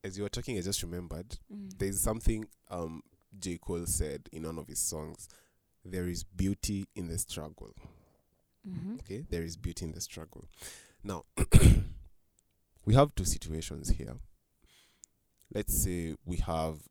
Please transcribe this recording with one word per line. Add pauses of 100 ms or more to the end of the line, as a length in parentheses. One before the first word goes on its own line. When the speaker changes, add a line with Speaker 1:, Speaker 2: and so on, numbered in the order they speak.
Speaker 1:
As
you
were
talking,
I
just
remembered (140)
Speaker 2:
Mm.
Speaker 1:
there's
something, (240)
um, (360)
J.
Cole
said
in
one
of
his
songs, (560)
"There
is
beauty
in
the
struggle." (920)
Speaker 2:
Mm-hmm.
Speaker 1:
Okay?
There
is
beauty
in
the
struggle. (560)
Now, (120)
<clears throat>
we
have
two
situations
here. (1400)
Let's
say
we
have (120)